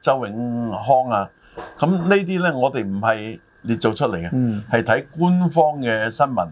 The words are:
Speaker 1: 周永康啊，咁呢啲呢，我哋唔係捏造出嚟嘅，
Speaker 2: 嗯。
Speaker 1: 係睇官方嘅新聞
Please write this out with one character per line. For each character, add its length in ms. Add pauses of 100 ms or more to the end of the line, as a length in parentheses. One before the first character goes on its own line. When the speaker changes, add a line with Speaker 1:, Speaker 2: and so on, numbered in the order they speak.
Speaker 1:
周 240
永 460
康 380
啊， 200 (480)
咁 100
呢 280
啲 260
呢， 160
我 160
哋 120
唔 160
係 380 (220)
捏 140
造 160
出 140
嚟 120
嘅， 140
Speaker 2:
嗯。 400
Speaker 1:
係 120
睇 220 (120)
官 320
方 300
嘅 320
新 160
聞 120 (120)